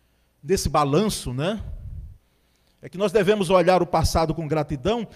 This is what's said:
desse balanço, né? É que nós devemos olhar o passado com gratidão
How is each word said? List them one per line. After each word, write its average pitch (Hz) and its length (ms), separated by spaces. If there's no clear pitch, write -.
desse 185 280
balanço, 147 640
né? 175 280
É - 100
que - 80
nós 196 140
devemos 196 380
olhar 180 320
o 175 60
passado 165 480
com 165 120
gratidão 156 680